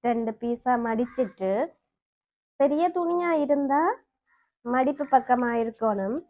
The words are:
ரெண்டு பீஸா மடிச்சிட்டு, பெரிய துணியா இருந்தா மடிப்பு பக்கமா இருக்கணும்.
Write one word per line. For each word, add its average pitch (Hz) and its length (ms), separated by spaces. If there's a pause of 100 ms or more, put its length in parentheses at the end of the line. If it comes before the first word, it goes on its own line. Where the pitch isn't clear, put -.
ரெண்டு 233 360
பீஸா 240 400
மடிச்சிட்டு, 226 720 (1080)
பெரிய 294 300
துணியா 349 500
இருந்தா 285 420 (840)
மடிப்பு 262 420
பக்கமா 247 500
இருக்கணும். 220 600 (120)